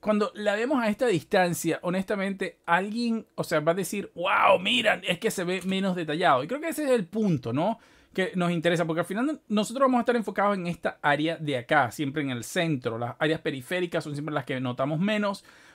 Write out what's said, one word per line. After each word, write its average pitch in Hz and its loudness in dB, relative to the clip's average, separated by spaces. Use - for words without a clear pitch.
cuando 208 0
la 208 0
vemos 247 0
a 220 2
esta 208 0
distancia, 175 2
honestamente, 190 -4
alguien, 214 0
o 165 -2
sea, 156 0
va 151 2
a 170 2
decir, 196 -6
"Wow, 202 4
mira, 208 2
es 180 -2
que 220 0
se 190 -4
ve 180 -2
menos 190 0
detallado". 156 2
Y 151 -4
creo 262 -4
que 330 -4
ese 302 -2
es 269 2
el 233 2
punto, 175 0
¿no? 170 0
Que 185 -2
nos 175 2
interesa, 170 2
porque 160 -2
al 165 -2
final 254 -4
nosotros 220 0
vamos 254 4
a - 2
estar 240 2
enfocados 202 0
en 175 -4
esta - -4
área 151 2
de 143 -4
acá, 123 2
siempre 147 -4
en 139 -4
el 120 -6
centro. 139 -2
Las 120 -6
áreas 156 0
periféricas 165 -4
son 151 -8
siempre 151 -6
las 143 -2
que 131 -4
notamos 135 -2
menos, 202 -2